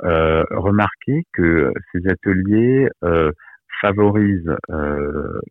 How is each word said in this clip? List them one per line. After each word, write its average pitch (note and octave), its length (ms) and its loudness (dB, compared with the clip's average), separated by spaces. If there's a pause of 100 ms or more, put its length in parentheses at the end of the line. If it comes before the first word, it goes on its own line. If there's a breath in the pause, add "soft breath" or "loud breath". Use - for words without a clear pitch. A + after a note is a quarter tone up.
euh, D#2+ 480 2
remarqué G#2 800 0
que E2 400 0 (180)
ces F2+ 180 -4
ateliers, G#2+ 800 2 (140)
euh, E2 300 2 (480 loud breath)
favorisent, G2+ 760 2 (160)
euh, D2 680 -4 (100)